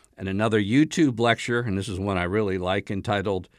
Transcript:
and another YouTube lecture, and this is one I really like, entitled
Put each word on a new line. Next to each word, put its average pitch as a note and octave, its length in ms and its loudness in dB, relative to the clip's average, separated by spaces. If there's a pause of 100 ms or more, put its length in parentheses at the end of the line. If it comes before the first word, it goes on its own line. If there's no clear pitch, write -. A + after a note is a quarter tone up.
(160)
and F#2+ 120 -8
another G#2+ 320 2
YouTube C3+ 580 2
lecture, A#2 420 0
and A2+ 160 -2
this G2 120 -4
is F#2 100 -6
one G2 200 -2
I F2 60 0
really F#2+ 340 0
like, F2+ 320 -2
entitled G2 580 -2 (100)